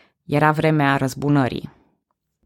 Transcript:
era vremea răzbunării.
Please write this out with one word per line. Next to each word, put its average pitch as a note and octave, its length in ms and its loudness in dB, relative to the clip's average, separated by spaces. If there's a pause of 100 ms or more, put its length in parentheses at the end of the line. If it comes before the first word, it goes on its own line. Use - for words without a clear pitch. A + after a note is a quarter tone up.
(260)
era D3+ 260 0
vremea D3+ 440 2
răzbunării. C#3 840 -2 (680)